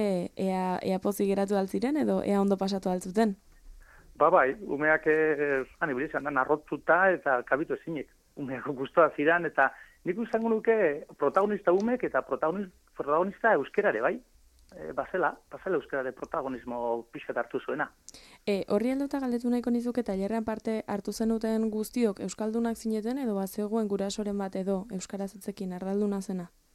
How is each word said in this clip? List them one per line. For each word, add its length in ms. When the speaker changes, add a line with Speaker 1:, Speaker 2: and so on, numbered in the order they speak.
Speaker 1:
ea, 460
ea 180
pozik 300
geratu 260
ahal 140
ziren, 280
edo 260
ea 180
ondo 160
pasatu 320
ahal 120
zuten? 340
Speaker 2:
Ba, 140
bai, 260
umeak, 400
e, 580
han 140
ibili 160
ziren, 240
narrotuta 800
eta 320
kabitu 340
ezinik. 320
Umeak 380
gustoa 400
ziren, 320
eta 240
nik 140
izango 300
nuke 560
protagonista 540
umeek 320
eta 220
protagonis-, 460
protagonista 560
euskera 360
ere, 120
bai. 140
E, 200
bazela, 380
bazela 260
euskara 240
ere 100
protagonismo 680
pixkat 260
hartu 240
zuena. 240
Speaker 1:
E, 240
horri 200
helduta 320
galdetu 280
nahiko 200
nizuke, 340
tailerrean 420
parte 420
hartu 260
zenuten 560
guztiok 500
euskaldunak 560
zineten 460
edo 140
bazegoen 520
gurasoren 500
bat 180
edo 240
euskaraz 440
hitzekin 380
erdalduna 480
zena? 280